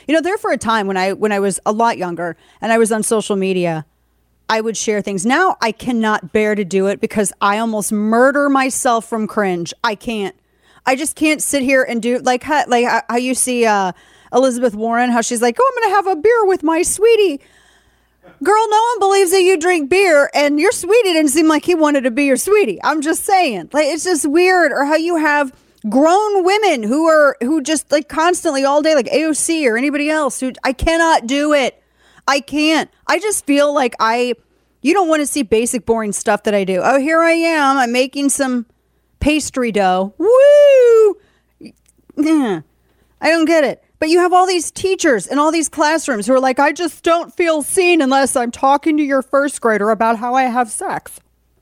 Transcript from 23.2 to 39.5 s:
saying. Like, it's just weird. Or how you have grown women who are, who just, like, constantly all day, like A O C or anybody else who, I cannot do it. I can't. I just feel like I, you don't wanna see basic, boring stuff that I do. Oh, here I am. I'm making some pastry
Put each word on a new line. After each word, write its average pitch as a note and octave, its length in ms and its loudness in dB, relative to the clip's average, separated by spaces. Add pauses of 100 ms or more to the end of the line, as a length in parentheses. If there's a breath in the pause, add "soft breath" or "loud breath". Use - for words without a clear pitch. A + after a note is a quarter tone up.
saying. D4 480 0
Like, D4 140 0
it's D4+ 180 -4
just E4+ 220 -2
weird. E4+ 460 2
Or A#3+ 120 0
how D4+ 120 0
you E4 200 -2
have D4 360 0 (360 soft breath)
grown F4+ 560 2
women F#4+ 380 2
who C4+ 240 0
are, D4+ 340 4
who D4 220 -2
just, D#4 300 -6
like, D4+ 160 0
constantly D#4 560 -2
all C#4+ 180 2
day, D#4 120 2
like B3+ 140 2
A D4+ 160 0
O D#4 80 0
C D#4 360 -2
or A3 80 0
anybody C#4+ 340 -2
else D#4 300 -4
who, C4 120 -6 (120)
I C4 80 -2
cannot E4 540 0
do C#4+ 260 -2
it. C4+ 280 0 (460 soft breath)
I C#4 140 0
can't. D4+ 500 -2 (160)
I D#4+ 140 0
just G#4 260 -6
feel C#4+ 260 2
like C4+ 280 -2
I, A#3+ 340 0 (480)
you D4+ 120 2
don't F#4+ 140 2
wanna D4+ 180 0
see D4 160 -4
basic, A3+ 440 -2
boring A3 260 -2
stuff G#3 300 -2
that G#3 120 0
I G3 100 0
do. F#3 180 -2
Oh, C4 160 2
here D#4+ 220 0
I E4 120 2
am. D#4+ 440 0
I'm A#3+ 160 0
making C4+ 380 -2
some B3+ 360 -4 (540)
pastry C4+ 500 -2